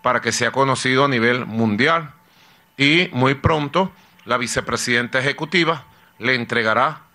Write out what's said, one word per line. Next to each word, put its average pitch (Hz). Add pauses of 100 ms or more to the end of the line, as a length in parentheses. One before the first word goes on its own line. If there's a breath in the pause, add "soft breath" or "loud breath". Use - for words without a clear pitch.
para 123
que 117
sea 117
conocido 131
a 143
nivel 120
mundial. 113 (640 soft breath)
Y 160
muy 127
pronto 156 (320 soft breath)
la 120
vicepresidenta 120
ejecutiva 156 (360 soft breath)
le 127
entregará 117 (140)